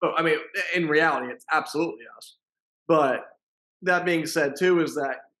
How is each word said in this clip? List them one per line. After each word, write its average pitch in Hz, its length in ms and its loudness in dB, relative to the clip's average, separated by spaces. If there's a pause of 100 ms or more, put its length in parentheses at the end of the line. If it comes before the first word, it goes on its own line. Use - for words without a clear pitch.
But, 147 180 -2
I 165 40 2
mean, 160 160 2
i-, 175 380 -6
in 170 120 0
reality, 147 440 2
it's - 200 -20
absolutely 151 520 -4 (120)
us. - 200 -20 (520)
But 143 360 2 (580)
that 180 220 0
being 170 220 0
said, 143 320 0
too, 180 220 4
is 139 160 -2
that, 139 200 -4 (240)